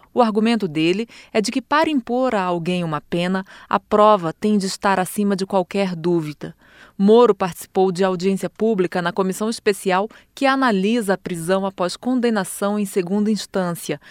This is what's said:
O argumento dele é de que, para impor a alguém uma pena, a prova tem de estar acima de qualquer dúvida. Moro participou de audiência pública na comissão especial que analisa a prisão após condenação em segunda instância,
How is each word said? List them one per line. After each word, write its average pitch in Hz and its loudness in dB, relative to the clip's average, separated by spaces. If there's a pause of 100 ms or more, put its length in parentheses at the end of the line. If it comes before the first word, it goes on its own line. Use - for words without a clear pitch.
(140)
O 247 4
argumento 220 0
dele 165 0 (240)
é 226 0
de 208 -2
que, 269 -2
para 311 0
impor 254 0
a 202 0
alguém 180 -2
uma 156 -4
pena, 185 -2 (240)
a 202 0
prova 208 4
tem 214 0
de 190 0
estar 190 0
acima 202 -2
de 190 -4
qualquer 190 -2
dúvida. 160 -4 (440)
Moro 214 6
participou 190 -2
de 185 0
audiência 185 0
pública 190 0
na 175 -2
comissão 190 -2
especial 202 0 (260)
que 277 -2
analisa 226 2
a 180 -2
prisão 180 -2
após 190 -4
condenação 220 -2
em 208 -2
segunda 202 0
instância, 175 -4 (100)